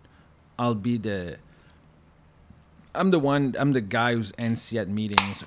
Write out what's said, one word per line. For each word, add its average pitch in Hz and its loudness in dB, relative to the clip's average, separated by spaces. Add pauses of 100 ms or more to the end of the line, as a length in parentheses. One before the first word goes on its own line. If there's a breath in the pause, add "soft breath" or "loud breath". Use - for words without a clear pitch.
(580 soft breath)
I'll 120 0
be 117 -2
the, 95 -6 (1600 soft breath)
I'm 185 2
the 170 6
one, 139 2
I'm 139 2
the 127 2
guy 117 2
who's 107 -2
antsy 113 -2
at 90 -4
meetings 101 -2